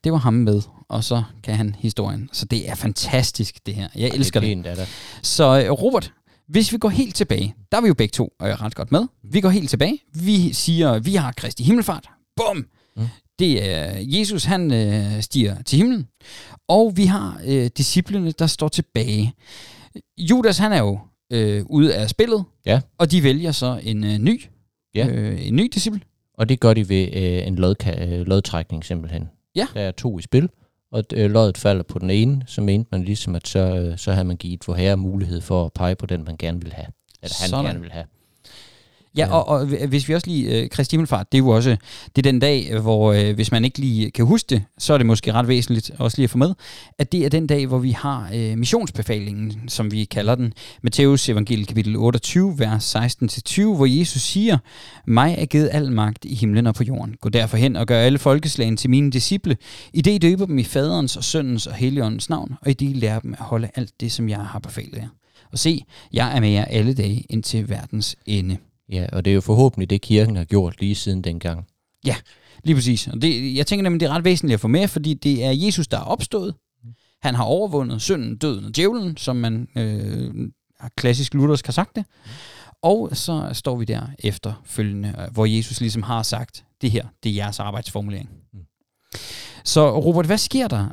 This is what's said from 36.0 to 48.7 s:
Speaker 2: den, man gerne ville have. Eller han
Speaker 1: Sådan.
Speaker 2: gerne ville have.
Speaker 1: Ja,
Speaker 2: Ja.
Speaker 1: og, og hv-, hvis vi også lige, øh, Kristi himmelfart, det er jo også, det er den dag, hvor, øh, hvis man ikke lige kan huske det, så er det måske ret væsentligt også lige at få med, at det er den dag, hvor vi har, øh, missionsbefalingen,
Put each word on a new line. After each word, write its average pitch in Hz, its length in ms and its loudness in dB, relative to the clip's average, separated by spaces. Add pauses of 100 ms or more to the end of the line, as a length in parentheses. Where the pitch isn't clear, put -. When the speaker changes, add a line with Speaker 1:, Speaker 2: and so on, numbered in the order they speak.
Speaker 2:
den, 87 180 -4
man 80 160 -10
gerne 85 200 -4
ville 82 140 -12
have. - 140 -14 (360)
Eller 90 160 -10
han - 100 -2
Speaker 1:
Sådan. 131 160 -2
Speaker 2:
gerne 85 140 -6
ville 85 140 -14
have. 85 120 -12 (1120)
Speaker 1:
Ja, 156 100 2
Speaker 2:
Ja. 92 60 0
Speaker 1:
og, 160 140 2
og 143 200 0
hv-, 139 200 -2
hvis 135 220 0
vi 156 60 0
også 170 120 -4
lige, 123 340 0
øh, 120 80 -4
Kristi - 260 0
himmelfart, 135 360 -2
det 131 60 4
er 135 60 6
jo 131 60 4
også, 117 280 4 (380)
det 135 120 4
er 139 40 4
den 127 80 2
dag, 117 400 0
hvor, 107 340 4
øh, 104 220 4
hvis 107 160 0
man 117 140 4
ikke 131 140 -2
lige 110 320 0
kan 117 140 2
huske 208 240 4
det, 110 140 2 (140)
så - 160 2
er 147 40 8
det 120 100 4
måske 113 260 2
ret 117 140 2
væsentligt 120 520 0
også 120 180 0
lige 139 60 4
at 120 60 4
få - 80 -4
med, 156 160 4 (460)
at 143 120 -2
det 175 140 2
er 139 40 0
den 160 180 2
dag, 143 200 0
hvor 131 100 2
vi 127 140 0
har, 120 440 -4
øh, 113 220 -2
missionsbefalingen, 110 1120 -4